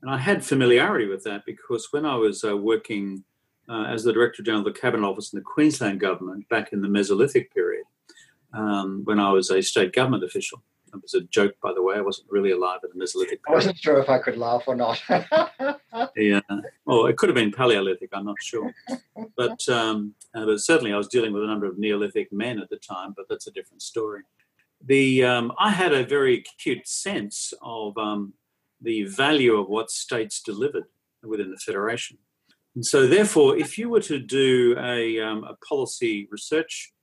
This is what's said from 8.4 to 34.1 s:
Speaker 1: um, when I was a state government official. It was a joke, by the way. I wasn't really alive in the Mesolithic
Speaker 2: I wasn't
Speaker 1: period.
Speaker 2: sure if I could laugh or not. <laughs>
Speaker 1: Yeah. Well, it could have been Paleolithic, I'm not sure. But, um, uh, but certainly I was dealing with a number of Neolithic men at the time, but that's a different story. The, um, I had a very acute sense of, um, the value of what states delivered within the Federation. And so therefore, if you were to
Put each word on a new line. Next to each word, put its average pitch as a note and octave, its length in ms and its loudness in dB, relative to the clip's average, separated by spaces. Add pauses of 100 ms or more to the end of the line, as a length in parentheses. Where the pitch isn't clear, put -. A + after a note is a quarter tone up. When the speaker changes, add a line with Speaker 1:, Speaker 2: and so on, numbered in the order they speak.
Speaker 1:
um, G2+ 520 -2
when G#2 140 2
I G2+ 140 4
was F#2+ 180 4
a F#2+ 120 4
state F#2 300 2
government B2+ 320 2
official. - 380 -8 (320)
It G2 60 -14
was - 140 -16
a F#2 80 2
joke, G2+ 400 2
by F#2+ 100 -2
the F#2 100 0
way. F#2+ 140 2
I G#2 60 -2
wasn't G2 280 -6
really G2 200 2
alive F2+ 340 -2
in F2+ 80 -8
the F2+ 100 -8
Mesolithic F#2 360 -4 (100)
Speaker 2:
I D3 40 2
wasn't E3+ 280 2
Speaker 1:
period. - 20 -12
Speaker 2:
sure D3 200 4
if C#3 80 0
I B2+ 80 4
could B2 180 -2
laugh A#2+ 300 -2
or B2+ 100 -2
not. A#2+ 320 -2
<laughs> C#4+ 680 0 (380)
Speaker 1:
Yeah. G3+ 240 4 (440)
Well, A#2+ 220 4
it A#2 100 2
could G#3 120 2
have D#3+ 80 4
been A2 160 2
Paleolithic, G2 600 0
I'm G2 120 -6
not G#2 180 -8
sure. B2 320 -6 (640)
But, G#3+ 320 -4
um, A2 460 -2 (200)
uh, A2 100 -8
but G#2+ 140 2
certainly B2 340 2
I G#2 40 0
was G2+ 120 -2
dealing A2+ 240 0
with G#2 120 -2
a - 20 -4
number G#2+ 200 -4
of F#2 120 -6
Neolithic G#2 540 -2
men A2 260 -4
at F#2+ 120 -10
the G#2+ 60 -10
time, G2 400 -12
but G2 120 -16
that's G#2+ 180 -8
a G#2+ 40 -18
different - 320 -16
story. G#2+ 400 -8 (640)
The, C3 400 4
um, B2 340 0
I G#3 120 4
had F3+ 220 2
a F#3 120 2
very C#3 340 4
acute - 500 -6
sense - 760 -6
of, A2 340 -10
um, G#2 380 -4 (460)
the A2+ 240 -2
value B2+ 520 2
of G2 120 0
what A2 220 -2
states - 520 -6
delivered A2 420 -4 (380)
within G#2+ 280 -8
the F#2+ 80 -14
Federation. A2 600 -6 (560)
And B2 100 -8
so C3+ 220 6
therefore, D#3+ 500 6
if - 220 -4
you A#3 100 -4
were A#3 120 4
to D3+ 180 -4